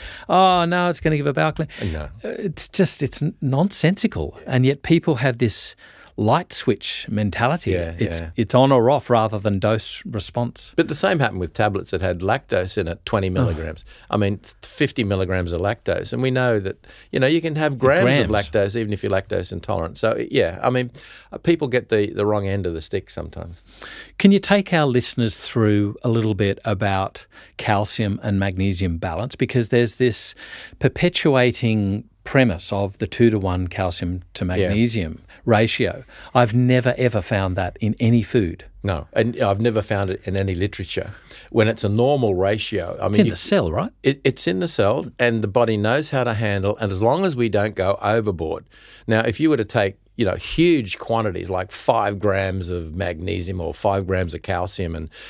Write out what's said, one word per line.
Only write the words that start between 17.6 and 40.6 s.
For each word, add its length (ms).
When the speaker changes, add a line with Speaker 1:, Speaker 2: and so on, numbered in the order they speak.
Speaker 1:
Yeah, 60
Speaker 2:
grams 400
of 100
Speaker 1:
grams. 220
Speaker 2:
lactose 260
even 160
if 100
you're 120
lactose 400
intolerant. 440
So, 320
yeah, 320
I 80
mean, 220
uh, 60
people 320
get 180
the, 240
the 140
wrong 240
end 180
of 60
the 80
stick 280
sometimes. 540
Speaker 1:
Can 160
you 60
take 340
our 140
listeners 500
through 640
a 60
little 240
bit 320
about 640
calcium 680
and 180
magnesium 560
balance? 400
Because 320
there's 260
this 400
perpetuating 1040
premise 480
of 240
the 100
two-to-one 640
calcium 520
to 100
Speaker 2:
Yeah. 40
Speaker 1:
magnesium 540
ratio. 580
I've 180
never, 440
ever 240
found 340
that 240
in 200
any 220
food. 440
Speaker 2:
No, 300
and 280
I've 200
never 200
found 280
it 160
in 100
any 180
literature. 580